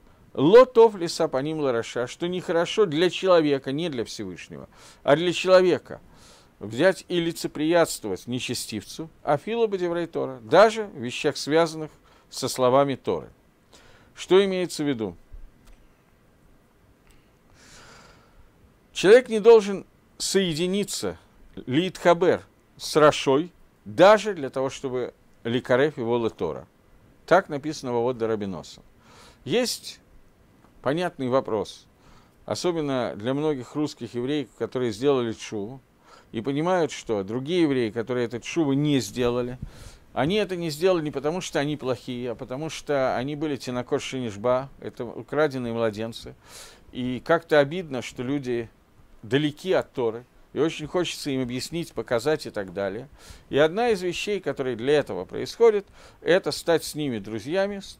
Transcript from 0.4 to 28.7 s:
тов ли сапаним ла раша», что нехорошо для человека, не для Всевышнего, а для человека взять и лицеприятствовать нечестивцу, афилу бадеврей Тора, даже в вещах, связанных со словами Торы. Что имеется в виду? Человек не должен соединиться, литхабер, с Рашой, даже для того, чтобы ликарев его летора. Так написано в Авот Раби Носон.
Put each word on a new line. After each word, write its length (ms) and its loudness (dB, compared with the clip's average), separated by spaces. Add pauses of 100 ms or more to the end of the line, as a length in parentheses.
тов 300 6
ли 120 -6
сапаним 540 -2
ла 100 0
раша», 360 -4
что 220 -8
нехорошо 580 0
для 240 2
человека, 640 2
не 180 -4
для 160 -6
Всевышнего, 640 -14 (320)
а 140 6
для 180 0
человека 680 4 (600)
взять 480 0
и 120 0
лицеприятствовать 1040 0
нечестивцу, 840 -8 (120)
афилу 460 0
бадеврей 380 -4
Тора, 360 -8
даже 440 6
в 100 -18
вещах, 400 -4
связанных 540 0 (400)
со 180 -6
словами 460 2
Торы. 340 -4 (840)
Что 280 4
имеется 400 -2
в 60 0
виду? 260 -2 (3750)
Человек 340 8
не 120 -2
должен 440 6 (320)
соединиться, 1040 -2 (480)
литхабер, 760 2 (360)
с 180 -10
Рашой, 560 4 (320)
даже 480 6
для 160 -8
того, 220 -4
чтобы 420 -6 (320)
ликарев 540 2
его 240 0
летора. 440 -4 (580)
Так 240 4
написано 440 -8
в 40 -2
Авот 240 0
Раби 260 -2
Носон. 360 -12 (600)